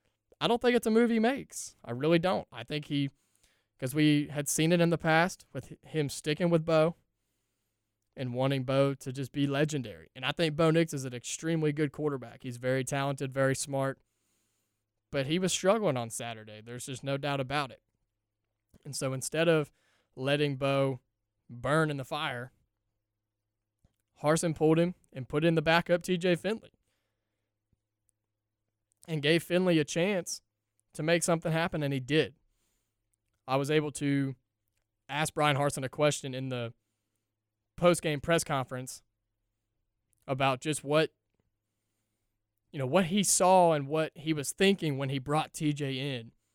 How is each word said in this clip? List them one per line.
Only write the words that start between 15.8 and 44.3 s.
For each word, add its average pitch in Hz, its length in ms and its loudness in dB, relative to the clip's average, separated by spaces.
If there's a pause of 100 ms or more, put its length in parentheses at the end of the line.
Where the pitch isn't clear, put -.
on 117 140 -6
Saturday. 110 520 -12
There's 120 220 -12
just 131 180 -12
no 139 140 -4
doubt 143 220 -4
about 135 320 -4
it. - 100 -20 (1040)
And 139 100 -12
so 131 180 -4
instead 156 340 -2
of 156 240 2 (440)
letting 143 420 0
Bo 139 420 0 (500)
burn 139 400 0
in 143 80 -6
the 131 80 -8
fire, 135 460 -8 (1700)
Harsin 160 320 0
pulled 160 240 4
him 175 180 2 (180)
and 131 160 -12
put 151 160 0
in 165 100 6
the 160 60 2
backup 170 420 2
T 185 140 0
J 175 180 2
Finley 196 380 -6 (2250)
and 156 140 -4
gave 160 200 4
Finley 175 380 2
a 143 60 2
chance 175 560 -2 (520)
to - 80 -10
make 165 220 2
something 165 300 0
happen, 165 280 -2
and 139 120 -2
he 135 80 -2
did. 139 320 2 (1120)
I 131 80 0
was 139 160 0
able 151 220 2
to 139 420 0 (720)
ask 151 260 -2
Brian 147 220 2
Harsin 139 300 0
a 123 40 -4
question 147 440 0
in 131 160 -6
the 120 240 -6 (1040)
post-game 165 420 2
press 165 240 2
conference 131 580 -6 (1300)
about 135 320 0
just 156 240 -4
what, 151 280 2 (1600)
you 156 40 -12
know, 135 80 -4
what 170 200 2
he 190 180 2
saw 180 480 6
and 143 160 0
what 151 280 -2
he 160 180 -4